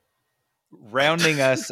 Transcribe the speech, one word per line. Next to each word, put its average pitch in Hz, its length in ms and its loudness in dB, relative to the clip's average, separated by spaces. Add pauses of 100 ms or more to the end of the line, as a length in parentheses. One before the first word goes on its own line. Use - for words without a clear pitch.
(720)
rounding 147 680 -2
us 131 320 0